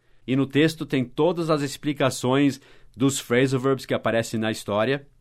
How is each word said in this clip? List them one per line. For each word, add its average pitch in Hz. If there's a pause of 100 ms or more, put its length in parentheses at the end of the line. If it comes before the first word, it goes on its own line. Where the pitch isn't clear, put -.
(260)
e 127
no 135
texto 156
tem 131
todas 165
as 151
explicações 135 (380)
dos 135
phrasal 127
verbs 135
que -
aparecem 113
na 110
história, 110 (140)